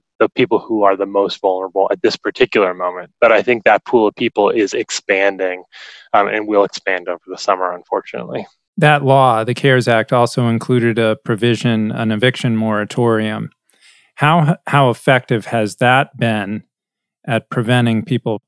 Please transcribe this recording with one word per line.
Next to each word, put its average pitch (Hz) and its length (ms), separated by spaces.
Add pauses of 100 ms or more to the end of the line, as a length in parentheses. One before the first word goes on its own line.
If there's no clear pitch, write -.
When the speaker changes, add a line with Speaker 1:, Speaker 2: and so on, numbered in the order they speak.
(200)
Speaker 1:
the 110 100
people - 300
who 110 240
are 98 120
the 98 120
most 98 340
vulnerable 95 500
at 92 120
this 107 120
particular 104 600
moment. 90 340 (100)
But 113 120
I 107 100
think 120 220
that 107 220
pool 113 200
of 101 100
people 107 360
is 110 240
expanding, 95 880 (500)
um, 104 140
and 107 200
will 104 160
expand 92 440
over 87 180
the 92 120
summer, 92 340
unfortunately. 107 720 (300)
Speaker 2:
That 151 280
law, 131 400
the 117 120
cares 127 320
Act, 113 260
also 120 360
included 117 500
a 110 160
provision, 113 760
an 113 200
eviction 117 460
moratorium. 110 920 (640)
How, 160 420 (100)
how 135 240
effective 123 560
has 107 300
that 131 380
been 107 480 (640)
at 113 200
preventing 117 560
people 117 420